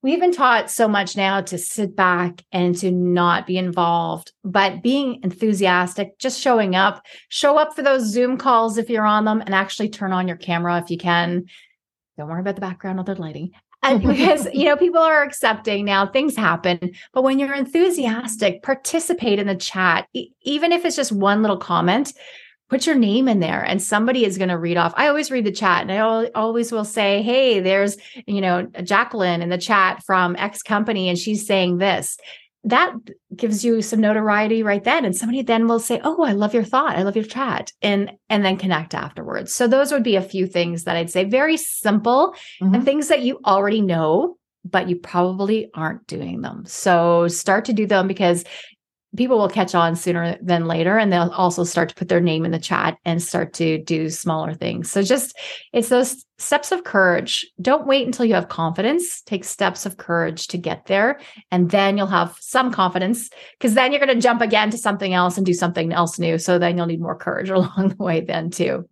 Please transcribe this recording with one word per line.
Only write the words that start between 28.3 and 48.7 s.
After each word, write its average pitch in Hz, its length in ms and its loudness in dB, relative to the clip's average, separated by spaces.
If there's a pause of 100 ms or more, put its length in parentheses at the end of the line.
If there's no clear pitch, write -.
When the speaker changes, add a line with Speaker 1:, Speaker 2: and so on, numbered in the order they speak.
Speaker 1:
know, 180 240 0 (180)
Jacqueline 190 600 0
in 170 60 -4
the 180 80 -2
chat 185 460 2
from 180 340 2
X 208 260 -6
company 208 460 -2
and 175 100 0
she's 208 260 -4
saying 180 320 2
this." 185 400 -2 (460)
That 262 320 2 (400)
gives 214 280 -4
you 226 200 2
some 220 180 0
notoriety 214 600 2
right 202 200 0
then. 277 220 0
And 180 100 0
somebody 240 280 -4
then 233 240 2
will 233 120 2
say, 233 240 -4
"Oh, 330 200 0
I 269 80 2
love 208 240 0
your 226 80 2
thought. 262 340 0
I 185 60 0
love 196 120 -2
your 220 80 0
chat." 240 480 -6 (120)
And, 202 300 0 (180)
and 208 120 2
then 190 140 2
connect 175 380 -2
afterwards. - 580 -8
So 247 140 0
those 269 240 2
would 285 100 0
be 220 140 2
a 185 80 2
few 185 240 -4
things 170 380 -2
that 165 100 -2
I'd 170 160 -4
say, 185 140 0
very 277 320 2
simple 233 760 0 (300)
Speaker 2:
Mm-hmm. 190 100 4
Speaker 1:
and 240 100 4
things 285 260 0
that 294 120 4
you 247 240 -2
already 202 360 2
know, 180 560 0 (260)
but 180 260 -2
you 175 60 0
probably 185 800 -2
aren't 160 320 -6
doing - 340 -10
them. - 240 -10
So 170 600 2
start 196 380 0
to 254 80 -2
do 214 120 0
them 190 220 2
because 180 360 0 (720)